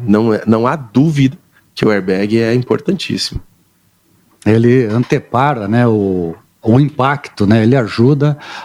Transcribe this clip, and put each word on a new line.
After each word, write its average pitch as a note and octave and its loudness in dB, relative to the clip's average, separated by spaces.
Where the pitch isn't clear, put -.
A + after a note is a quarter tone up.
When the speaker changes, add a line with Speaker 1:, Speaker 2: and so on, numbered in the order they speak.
Speaker 1:
não G#2+ 2
é, G#2 -4
não A2+ 2
há C#3 -2
dúvida C#3 0
que - -2
o A2+ 2
airbag G2+ -2
é A2+ 0
importantíssimo. - -4
Speaker 2:
Ele A#2 4
antepara, A#2+ -2
né, A#2+ 2
o, F#2+ 0
o A#2+ 2
impacto, C3+ -2
né, A2 4
ele B2 2
ajuda C#3 0